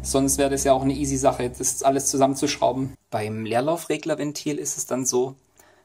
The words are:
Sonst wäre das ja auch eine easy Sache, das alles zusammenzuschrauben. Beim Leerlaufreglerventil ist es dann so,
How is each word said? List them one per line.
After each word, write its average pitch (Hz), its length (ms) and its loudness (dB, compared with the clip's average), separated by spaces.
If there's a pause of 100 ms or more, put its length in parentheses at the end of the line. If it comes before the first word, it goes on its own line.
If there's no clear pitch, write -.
Sonst 135 340 2
wäre 139 140 2
das 135 120 -2
ja 139 100 6
auch 135 100 2
eine 135 100 2
easy 139 240 -2
Sache, 127 320 2
das - 320 -4
alles 139 300 2
zusammenzuschrauben. 135 800 0 (160)
Beim 110 340 -4
Leerlaufreglerventil 147 1160 -2
ist - 180 -6
es - 80 -6
dann 127 180 -4
so, 127 300 0 (500)